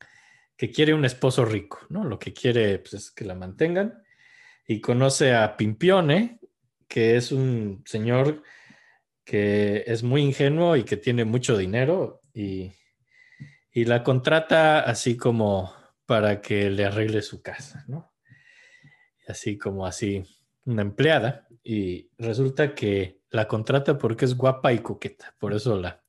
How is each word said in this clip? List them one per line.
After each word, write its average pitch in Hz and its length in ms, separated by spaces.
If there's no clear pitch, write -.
que 123 140
quiere 156 240
un 151 100
esposo 127 400
rico, 107 440
¿no? 202 160
Lo 113 140
que - 140
quiere, 113 460
pues, - 160
es 101 160
que - 140
la 92 100
mantengan. 165 680
Y 110 120
conoce 131 540
a 110 220
Pimpione, 170 840
que 117 300
es 123 160
un 120 540
señor 127 560
que 104 600
es 113 160
muy 127 200
ingenuo 147 540
y 113 80
que - 120
tiene 120 280
mucho 120 320
dinero 123 640
y, 95 380
y 117 120
la 120 180
contrata 156 800
así 117 360
como 107 560
para 104 340
que 101 300
le 101 140
arregle 107 380
su - 200
casa, - 460
¿no? 147 240
Así 104 280
como 98 300
así, 95 380
una 113 160
empleada. 131 640
Y 98 560
resulta 135 560
que 98 460
la 107 180
contrata 135 500
porque 117 260
es 123 120
guapa 131 360
y 113 80
coqueta, - 580
por 101 160
eso 104 240
la 87 300